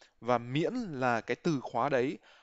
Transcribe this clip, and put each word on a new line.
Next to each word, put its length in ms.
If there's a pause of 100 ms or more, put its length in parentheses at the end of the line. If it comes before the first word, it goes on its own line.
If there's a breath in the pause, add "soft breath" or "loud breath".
(200 soft breath)
và 180
miễn 360
là 460
cái 160
từ 260
khóa 260
đấy 300 (240 loud breath)